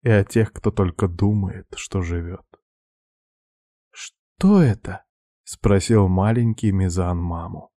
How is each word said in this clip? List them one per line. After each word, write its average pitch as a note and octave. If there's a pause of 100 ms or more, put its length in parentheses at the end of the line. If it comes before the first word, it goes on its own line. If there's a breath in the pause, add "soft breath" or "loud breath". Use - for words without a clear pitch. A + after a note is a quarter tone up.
и B2+
о G2+
тех, -
кто -
только F#2+
думает, G2 (100)
что -
живёт. F2 (1400)
«Что -
это?» G2 (480)
спросил G2+
маленький A2
Мизан F2+
маму. E2+